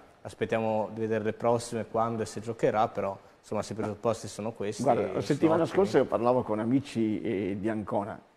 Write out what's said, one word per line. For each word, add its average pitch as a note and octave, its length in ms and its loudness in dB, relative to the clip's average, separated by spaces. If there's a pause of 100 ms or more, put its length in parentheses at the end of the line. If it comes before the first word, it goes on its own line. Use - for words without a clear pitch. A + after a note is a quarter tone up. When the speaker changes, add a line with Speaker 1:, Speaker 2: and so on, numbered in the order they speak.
(220)
Speaker 1:
aspettiamo A2 720 -2
di A2+ 80 -6
vedere A2 240 0
le G#2+ 80 0
prossime, A#2 540 0
quando A#2 340 -2
e G#2 40 -2
se - 140 -10
giocherà, A2+ 480 2
però G2 300 -4 (220)
insomma G#2 240 -4
se - 100 -8
i - 20 -6
presupposti G#2+ 540 -2
sono G#2+ 240 -6
questi, G#2+ 300 -4
Speaker 2:
Guarda, A#2 280 2
la C#3 100 -2
settimana D#3+ 440 2
Speaker 1:
sono F3+ 160 2
ottimi. - 20 6
Speaker 2:
scorsa G3 140 4
io C3 80 6
parlavo A#2+ 380 2
con G#2+ 160 -2
amici, A2 600 0
eh, G2+ 380 -2
di F#2+ 80 -4
Ancona, G#2+ 500 -4 (200)